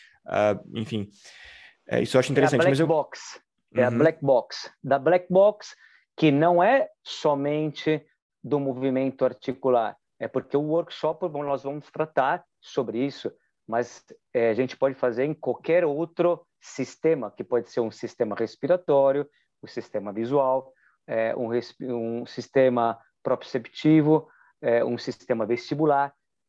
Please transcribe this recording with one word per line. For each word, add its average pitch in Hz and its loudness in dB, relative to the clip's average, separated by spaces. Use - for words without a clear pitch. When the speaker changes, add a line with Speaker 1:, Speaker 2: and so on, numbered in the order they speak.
Speaker 1:
Ah, 104 2
enfim, 107 -6
é, 120 0
isso 117 0
eu 131 6
acho 123 2
Speaker 2:
É - -2
a - -2
Speaker 1:
interessante, 135 2
Speaker 2:
black 175 4
Speaker 1:
mas 139 2
eu 165 2
Speaker 2:
box. - -4
É 127 2
a 123 2
Speaker 1:
Uhum. 117 -2
Speaker 2:
black 160 4
box. - 0
Da 135 2
black 175 2
box, 196 2
que 160 4
não 170 4
é 254 2
somente 151 -2
do 139 -2
movimento 131 -2
articular, 127 0
é 117 -8
porque - -4
o 147 0
workshop, 160 -4
bom, 147 -8
nós 139 -4
vamos 143 -10
tratar 156 -2
sobre 113 -6
isso, - -8
mas, 120 -6
é, 117 2
a 110 2
gente 127 -2
pode 135 0
fazer 123 -2
em 151 -2
qualquer 160 0
outro 165 -2
sistema, 135 -4
que - -10
pode 120 -2
ser 127 -4
um 113 -2
sistema 110 -6
respiratório, 139 0
um - -18
sistema 104 -10
visual, 131 -2
é, 113 -2
um 120 -4
respi-, 120 -6
um 120 -6
sistema 123 0
proprioceptivo, 151 2
é, 117 2
um 120 -4
sistema 117 -6
vestibular. 139 0